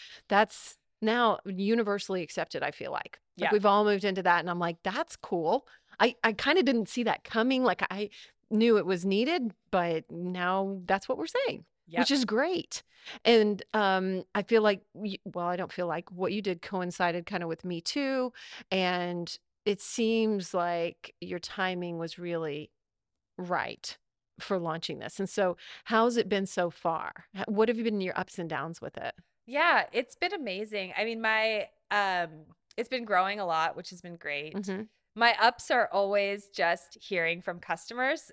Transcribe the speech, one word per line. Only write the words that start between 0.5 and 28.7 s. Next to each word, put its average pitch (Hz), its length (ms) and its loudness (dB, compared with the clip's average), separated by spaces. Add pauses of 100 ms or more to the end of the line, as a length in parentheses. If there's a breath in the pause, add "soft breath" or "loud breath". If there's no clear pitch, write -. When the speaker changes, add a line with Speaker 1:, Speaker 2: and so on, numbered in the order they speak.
Speaker 1:
now 220 440 4
universally 202 800 0
accepted, 156 400 -6
I 139 80 -2
feel - 220 -8
like. - 280 -8 (160)
Like, 175 120 -4
Speaker 2:
Yeah. - 40 0
Speaker 1:
we've 208 140 4
all 208 180 6
moved 202 200 2
into 190 180 0
that, 175 180 6
and 165 80 -4
I'm 175 100 -2
like, 170 240 -2
"That's 226 340 -4
cool." 180 500 0 (340 soft breath)
I, 226 240 4
I 226 80 2
kinda 285 300 2
didn't 233 260 2
see 247 160 -2
that 208 200 -2
coming. 254 400 2
Like, 254 260 2
I 202 180 -6 (420 loud breath)
knew 220 280 6
it 165 80 0
was 180 180 0
needed, 233 480 2 (180)
but 170 400 0
now 180 760 -2
that's 190 220 0
what 262 100 -2
we're 311 80 -4
saying, - 380 -2 (240)
Speaker 2:
Yep. 165 120 -2
Speaker 1:
which 254 100 2
is 269 140 2
great. 269 580 -2 (420 loud breath)
And, 214 380 6 (120)
um, 190 500 2 (100)
I 202 80 0
feel 220 200 4
like, 208 200 2 (120)
y-, 190 300 -6
well, 175 220 -6
I 175 100 -2
don't 175 160 -6
feel 180 160 -4
like, 170 240 -6
what 180 200 -2
you 202 100 -2
did 185 200 -4
coincided 175 640 -2
kinda 175 220 -6
with 160 160 -8
Me 175 160 -4
Too, 269 520 -2 (380 loud breath)
and 180 640 -2 (280)
it 202 160 0
seems 220 760 0
like 175 640 -2
your 180 180 -8
timing 180 600 -4
was 165 200 -8
really 160 520 -6 (680)
right - 580 -4 (440)
for 190 180 -2
launching 165 400 -4
this. - 220 -10
And 196 80 -2
so 185 280 0 (280 loud breath)
how's 233 320 4
it 208 120 2
been 196 180 0
so 175 240 0
far? - 560 -6 (100)
H-, 190 120 -6
what 220 200 4
have 233 100 0
you 233 60 -2
been 214 160 0
your 185 180 -4
ups - 200 -6
and 170 100 -6
downs 156 320 -6